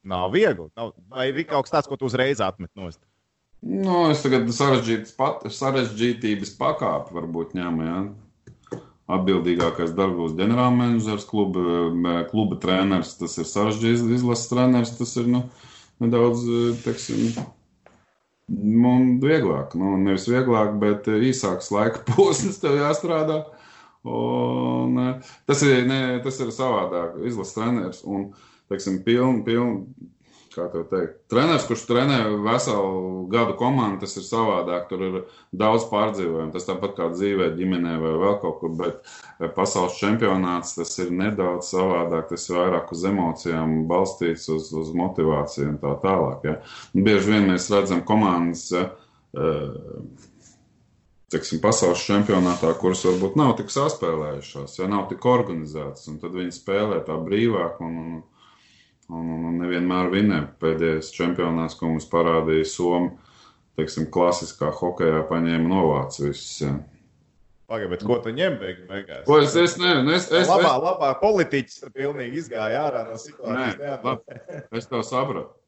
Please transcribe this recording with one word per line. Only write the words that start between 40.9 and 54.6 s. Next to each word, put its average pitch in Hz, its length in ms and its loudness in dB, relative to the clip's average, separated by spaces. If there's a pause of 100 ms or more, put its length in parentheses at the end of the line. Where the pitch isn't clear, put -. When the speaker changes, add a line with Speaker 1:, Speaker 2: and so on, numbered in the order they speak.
Speaker 2:
ir 90 140 -4
nedaudz 92 600 -2
savādāk, 85 560 0
tas 85 180 -8
ir 90 140 0
vairāk 87 320 0
uz 85 120 -6
emocijām 82 680 0 (140)
balstīts, 87 600 0
uz, 78 220 -2
uz 80 220 -6
motivāciju 78 800 0
un 71 80 -6
tā 71 180 -4
tālāk, 85 460 0
ja. 76 100 -2 (340)
Un 95 200 2
bieži 104 240 4
vien 104 180 6
mēs 87 200 0
redzam 95 340 2
komandas, 87 680 2
ja, 90 140 0 (500)
eh, 71 840 -6 (1080)
teiksim, - 280 -4
pasaules 90 400 4
čempionātā, 92 760 2
kuras 92 280 0
varbūt 92 320 2
nav 139 220 4
tik 101 180 -8
saspēlējušās, 78 1040 -4